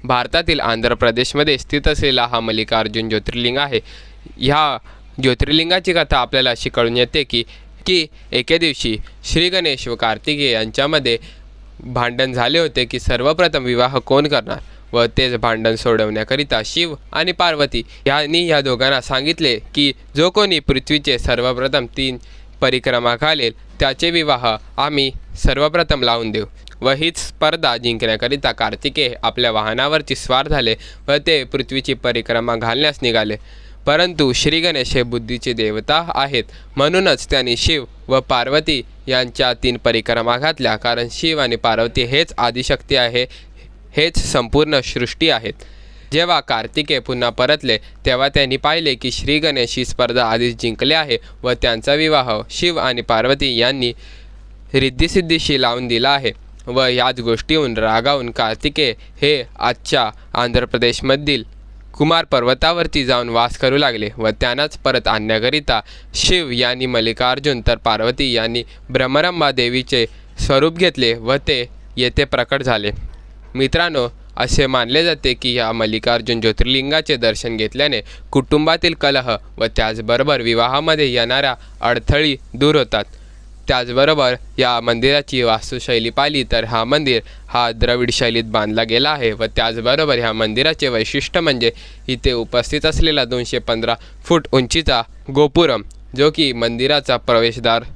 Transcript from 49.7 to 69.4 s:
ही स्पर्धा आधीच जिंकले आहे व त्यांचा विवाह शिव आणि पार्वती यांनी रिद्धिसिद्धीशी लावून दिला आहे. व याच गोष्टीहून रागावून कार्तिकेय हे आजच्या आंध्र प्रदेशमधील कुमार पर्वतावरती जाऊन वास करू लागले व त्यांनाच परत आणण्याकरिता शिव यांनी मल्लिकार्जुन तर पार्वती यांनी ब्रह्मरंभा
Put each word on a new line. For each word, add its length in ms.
ही 80
स्पर्धा 400
आधीच 360
जिंकले 340
आहे 220
व 100
त्यांचा 420
विवाह 360
शिव 280
आणि 240
पार्वती 540
यांनी 360
रिद्धिसिद्धीशी 840
लावून 280
दिला 220
आहे. 220
व 200
याच 340
गोष्टीहून 580
रागावून 520
कार्तिकेय 600
हे 200
आजच्या 520
आंध्र 300
प्रदेशमधील 800
कुमार 300
पर्वतावरती 800
जाऊन 240
वास 300
करू 180
लागले 320
व 100
त्यांनाच 380
परत 300
आणण्याकरिता 720
शिव 360
यांनी 360
मल्लिकार्जुन 800
तर 100
पार्वती 560
यांनी 300
ब्रह्मरंभा 600